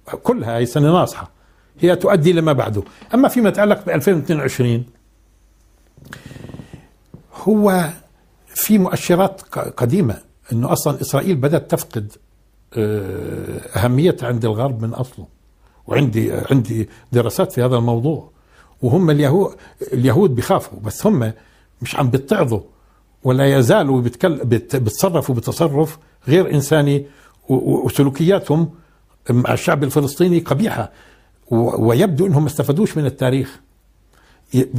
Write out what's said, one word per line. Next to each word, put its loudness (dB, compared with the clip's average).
كلها -2
هاي 0
سنة 2
ناصحة، -2
هي 4
تؤدي 2
لما 2
بعده." -4
أما 4
فيما 2
يتعلق 0
بألفين 0
واثنين -2
وعشرين، -2
هو 2
في 0
مؤشرات 0
ق-، -10
قديمة 0
إنه 0
أصلًا -2
إسرائيل -2
بدأت -2
تفقد، -6
آه، -6
أهميتها 0
عند -4
الغرب -2
من -6
أصله، -10
وعندي، 0
عندي -2
دراسات 0
في -2
هذا 0
الموضوع، -2
وهم 2
اليهو-، 2
اليهود 2
بيخافوا، -2
بس -4
هم 0
مش -10
عم 0
بيتعظوا 0
ولا 2
يزالوا 4
بيتكل-، -2
بت-، -2
بيتصرفوا 0
بتصرف -2
غير 2
إنساني، 2
و-، 2
و-، 0
وسلوكياتهم 0
مع 2
الشعب 0
الفلسطيني 2
قبيحة، -2
و-، 0
ويبدو 2
إنهم 2
ما 0
استفادوش -2
من -2
التاريخ، -2
ي-، 2